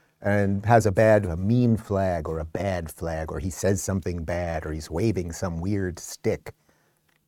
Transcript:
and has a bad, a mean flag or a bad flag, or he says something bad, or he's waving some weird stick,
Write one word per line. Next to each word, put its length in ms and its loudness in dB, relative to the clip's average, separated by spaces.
and 440 2
has 180 8
a 60 2
bad, 340 6
a 100 -2
mean 400 2
flag 540 -2
or 80 -4
a 80 -6
bad 460 -4
flag, 400 -6
or 80 -6
he 100 -6
says 320 0
something 420 -4
bad, 440 -4
or 40 -6
he's 200 -10
waving 400 -2
some 280 -6
weird 380 -4
stick, 560 -6